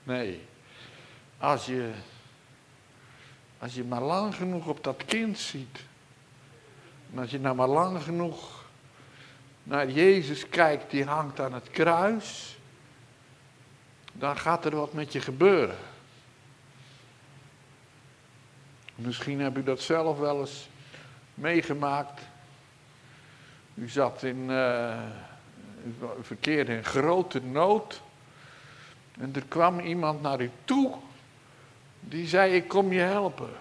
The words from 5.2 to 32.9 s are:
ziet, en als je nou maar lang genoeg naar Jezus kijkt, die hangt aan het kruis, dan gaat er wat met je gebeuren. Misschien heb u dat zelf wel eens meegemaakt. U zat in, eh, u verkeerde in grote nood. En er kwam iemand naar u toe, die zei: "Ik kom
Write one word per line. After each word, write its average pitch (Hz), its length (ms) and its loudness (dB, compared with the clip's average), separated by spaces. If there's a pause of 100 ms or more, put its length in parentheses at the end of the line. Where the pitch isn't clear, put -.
ziet, - 400 -10 (1300)
en 131 60 -8
als 120 120 -6
je 139 80 -6
nou 131 160 0
maar 127 120 4
lang 170 360 2
genoeg 170 600 -6 (1000)
naar 139 260 0
Jezus 156 600 4
kijkt, 156 420 4
die 139 120 2
hangt 147 360 -2
aan 131 140 -2
het 123 160 -10
kruis, 180 880 0 (1600)
dan 139 240 -4
gaat 165 280 0
er 151 100 0
wat 147 180 -2
met 151 200 -6
je 135 80 -2
gebeuren. 135 560 4 (3250)
Misschien 123 440 -4
heb 135 180 0
u 135 60 -4
dat 131 180 -2
zelf 160 360 0
wel 143 220 0
eens - 280 -8 (680)
meegemaakt. 147 880 0 (1500)
U 117 140 -10
zat 135 340 0
in, 131 260 -4
eh, 120 500 0 (880)
u 117 60 -10 (280)
verkeerde 123 540 0
in 110 80 -6
grote 165 580 2
nood. 170 600 2 (1200)
En 135 160 -8
er 135 120 -4
kwam 175 320 4
iemand 165 420 -2
naar 139 200 0
u 123 80 -2 (160)
toe, 262 300 4 (1040)
die 170 280 -8
zei: 185 260 6
"Ik 175 140 4
kom 190 240 4